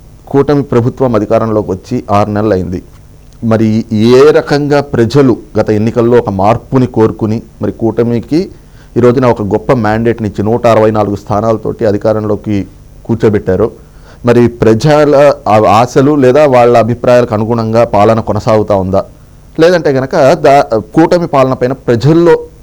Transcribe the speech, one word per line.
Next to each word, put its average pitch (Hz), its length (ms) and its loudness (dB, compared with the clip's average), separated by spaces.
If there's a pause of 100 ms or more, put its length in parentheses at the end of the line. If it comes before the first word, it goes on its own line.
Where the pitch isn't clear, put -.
(260)
కూటమి 139 360 0
ప్రభుత్వం 123 520 -2
అధికారంలోకి 107 560 -2
వచ్చి 110 400 -8
ఆరు 104 200 0
నెలలు 104 240 -2
అయింది. 92 280 -6 (640)
మరి 110 480 0
ఏ 117 280 4 (100)
రకంగా 147 500 0
ప్రజలు 123 560 0 (240)
గత 104 100 -2
ఎన్నికల్లో 117 480 0
ఒక 113 120 -2
మార్పుని 113 560 -2
కోరుకుని 110 560 -2 (200)
మరి 104 100 -6
కూటమికి 117 760 -4 (480)
ఈ 113 40 0
రోజున 123 260 2
ఒక 113 160 0
గొప్ప 104 300 -2
మ్యాండేట్ని 113 560 -2
ఇచ్చి 98 160 -6
నూట 117 220 -2
అరవై 110 240 2
నాలుగు 104 260 -2
స్థానాలతోటి 107 720 -4
అధికారంలోకి 104 800 -4 (380)
కూర్చోబెట్టారో, 104 640 -2 (560)
మరి 120 220 4
ప్రజల 143 840 2 (160)
ఆ 107 200 2
ఆశలు 131 480 2
లేదా 135 300 4
వాళ్ళ 120 320 4
అభిప్రాయాలకు 120 560 0
అనుగుణంగా 113 500 0
పాలన 110 360 2
కొనసాగుతా 107 540 -2
ఉందా, 95 300 -2 (560)
లేదంటే 160 300 0
గనక 135 420 0
దా-, 139 460 2
కూటమి 170 480 0
పాలన 131 260 0
పైన 127 200 -4
ప్రజల్లో 160 640 0 (240)